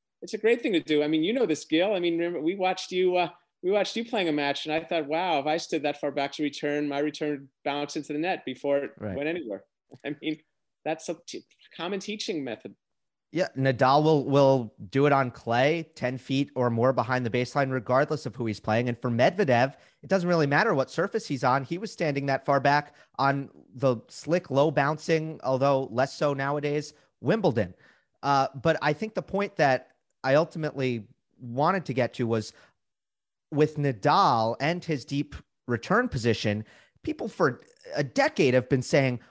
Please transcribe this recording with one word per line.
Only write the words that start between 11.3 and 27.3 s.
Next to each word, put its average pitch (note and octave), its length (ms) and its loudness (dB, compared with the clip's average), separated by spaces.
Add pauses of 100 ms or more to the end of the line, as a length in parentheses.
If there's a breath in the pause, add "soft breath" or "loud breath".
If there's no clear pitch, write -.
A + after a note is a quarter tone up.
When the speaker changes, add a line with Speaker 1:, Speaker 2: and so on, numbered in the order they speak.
Speaker 1:
common F#3+ 240 -6
teaching G3+ 420 -8
method. A2+ 320 -10 (580)
Speaker 2:
Yeah, E3+ 160 -2 (100)
Nadal C3+ 440 4
will, D3+ 220 4
will C3+ 500 4 (140)
do C3+ 180 2
it C#3+ 60 4
on C3+ 180 2
clay, C#3+ 640 0
ten B2+ 220 -4
feet C#3 380 -2
or B2 160 2
more A#2 220 2
behind B2+ 340 0
the G#2+ 40 -2
baseline, B2+ 400 -2
regardless C3 540 0
of A2+ 120 -10
who A#2 100 -4
he's G#2+ 140 -4
playing. A#2 280 0
And A#2+ 100 -4
for B2+ 120 -4
Medvedev, C3 640 2 (280 soft breath)
it D#3 60 -18
doesn't F3+ 200 0
really E3 180 4
matter E3+ 280 2
what C3 160 0
surface G3+ 360 -4
he's C#3 180 -4
on. C3+ 200 2
He E3+ 120 -6
was G3+ 160 -10
standing C#3+ 340 -2
that C3+ 200 -2
far C#3 140 4
back C#3+ 340 2 (240 soft breath)
on C#3 320 0 (240)
the B2+ 240 0 (100)
slick, - 420 -4
low C#3+ 200 4
bouncing, D#3 720 0
although C3+ 480 2
less B2+ 260 -2
so D3 160 0
nowadays, D3 600 -4 (260 soft breath)
Wimbledon. B2+ 540 0 (480 soft breath)